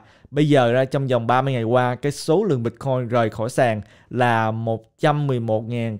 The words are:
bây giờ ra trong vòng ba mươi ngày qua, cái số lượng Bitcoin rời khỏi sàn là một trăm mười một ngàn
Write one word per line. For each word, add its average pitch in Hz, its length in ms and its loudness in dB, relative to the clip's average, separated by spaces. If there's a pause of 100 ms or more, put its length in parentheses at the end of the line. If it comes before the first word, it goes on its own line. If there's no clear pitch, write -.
(320)
bây 147 180 2
giờ 127 220 4
ra 131 140 2
trong 135 220 -4
vòng 117 200 0
ba 123 140 2
mươi 135 120 0
ngày 120 100 -2
qua, 123 320 2
cái 143 160 -4
số 160 320 0
lượng 143 200 0
Bitcoin 127 440 -4
rời 117 220 0
khỏi 113 200 -6
sàn 117 320 0 (280)
là 113 420 0
một 113 320 -4 (160)
trăm 147 280 0
mười 127 120 0
một 113 300 -2
ngàn 117 300 -4